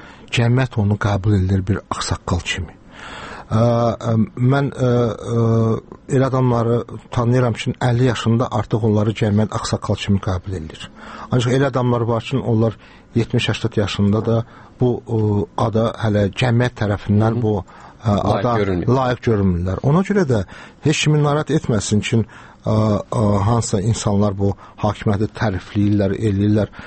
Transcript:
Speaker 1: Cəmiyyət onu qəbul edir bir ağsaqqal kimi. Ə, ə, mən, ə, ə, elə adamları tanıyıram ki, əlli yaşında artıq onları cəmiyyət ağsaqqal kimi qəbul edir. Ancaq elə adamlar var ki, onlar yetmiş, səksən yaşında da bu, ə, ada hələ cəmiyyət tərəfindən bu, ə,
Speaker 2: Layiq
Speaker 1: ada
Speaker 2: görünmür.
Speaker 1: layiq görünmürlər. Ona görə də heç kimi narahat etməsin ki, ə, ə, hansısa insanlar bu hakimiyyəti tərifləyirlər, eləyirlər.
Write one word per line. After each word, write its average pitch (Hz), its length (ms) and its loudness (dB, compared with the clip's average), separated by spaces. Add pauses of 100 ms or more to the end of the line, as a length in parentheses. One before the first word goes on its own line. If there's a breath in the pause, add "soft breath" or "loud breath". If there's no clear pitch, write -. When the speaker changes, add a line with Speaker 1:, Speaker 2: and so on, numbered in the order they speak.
(300 loud breath)
Speaker 1:
Cəmiyyət 123 500 0
onu 101 160 2
qəbul 101 460 0
edir 95 240 0
bir 95 240 -2
ağsaqqal - 500 -4
kimi. - 380 -10 (720 loud breath)
Ə, 113 80 2 (380)
ə, 120 140 -2 (260)
mən, 135 340 2
ə, 127 180 0 (380)
ə, 117 120 0 (680)
elə 135 240 2
adamları 120 480 2 (320)
tanıyıram 120 480 2
ki, - 160 -4 (100)
əlli 123 240 2
yaşında 113 400 0
artıq 113 400 -2
onları 107 240 2
cəmiyyət 104 400 0
ağsaqqal - 480 -4
kimi 98 220 0
qəbul 92 340 -4
edir. 80 300 -12 (380 loud breath)
Ancaq 123 280 0
elə 135 160 2
adamlar 120 400 0
var 113 160 0
ki, 135 140 -2
onlar 113 400 0 (320 loud breath)
yetmiş, - 400 0
səksən 107 260 -4
yaşında 104 480 2
da 113 140 2 (380 loud breath)
bu, 123 180 2
ə, 113 240 -4 (420)
ada 113 380 0
hələ 104 320 0
cəmiyyət 120 500 0
tərəfindən 104 600 0
bu, 107 180 0
ə, - 560 -6
Speaker 2:
Layiq - 160 0
Speaker 1:
ada 117 260 0
Speaker 2:
görünmür. 98 320 0
Speaker 1:
layiq 127 320 0
görünmürlər. 95 640 0
Ona 151 180 4
görə 196 260 2
də 120 140 2 (400 loud breath)
heç 156 240 0
kimi 151 160 4
narahat 147 320 0
etməsin 110 480 0
ki, 113 220 0
ə, - 500 -8
ə, 107 540 0 (140)
hansısa 110 440 0
insanlar 104 540 0
bu 98 160 0 (220 loud breath)
hakimiyyəti 104 560 -2
tərifləyirlər, 101 840 0
eləyirlər. 104 560 0 (140 loud breath)